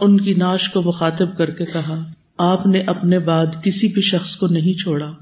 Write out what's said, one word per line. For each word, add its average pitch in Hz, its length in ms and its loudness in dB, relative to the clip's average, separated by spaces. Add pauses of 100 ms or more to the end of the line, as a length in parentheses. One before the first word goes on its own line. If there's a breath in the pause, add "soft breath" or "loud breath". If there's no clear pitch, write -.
ان 202 200 6
کی 196 140 0
ناش 185 340 0
کو 190 140 -2
مخاطب 170 560 -2
کر 165 120 0
کے 170 140 -8
کہا، 160 400 -6 (340)
"آپ 185 280 2
نے 190 140 4
اپنے 175 380 0
بعد 165 280 2 (160)
کسی 196 260 0
بھی 202 140 0
شخص - 340 -2
کو 190 100 0
نہیں 170 280 2
چھوڑا 151 480 -4